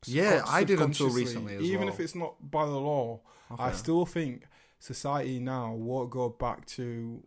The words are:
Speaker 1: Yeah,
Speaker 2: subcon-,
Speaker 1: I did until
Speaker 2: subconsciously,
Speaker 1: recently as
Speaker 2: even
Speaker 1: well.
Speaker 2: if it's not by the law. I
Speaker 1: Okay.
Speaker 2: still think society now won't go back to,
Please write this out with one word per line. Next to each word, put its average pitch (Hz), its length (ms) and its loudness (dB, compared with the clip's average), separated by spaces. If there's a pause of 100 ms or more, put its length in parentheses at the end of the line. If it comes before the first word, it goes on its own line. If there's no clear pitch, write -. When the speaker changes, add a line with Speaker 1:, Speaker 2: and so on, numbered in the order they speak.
Speaker 1:
Yeah, 160 340 4
Speaker 2:
subcon-, 113 80 -2
Speaker 1:
I 165 160 4
did 185 160 6
until 143 300 4
Speaker 2:
subconsciously, 123 140 2
Speaker 1:
recently 113 320 -4
as 98 60 -4
Speaker 2:
even 185 240 0
Speaker 1:
well. - 80 -4
Speaker 2:
if - 60 -10
it's 165 160 -4
not 156 340 -8
by 151 160 2
the 139 140 -2
law. 131 400 0 (300)
I 123 180 -2
Speaker 1:
Okay. 117 80 -2
Speaker 2:
still 165 300 2
think 151 400 -4 (320)
society 131 640 -2
now 123 340 -2
won't 123 360 -2
go 127 200 0
back - 340 -4
to, 117 640 -8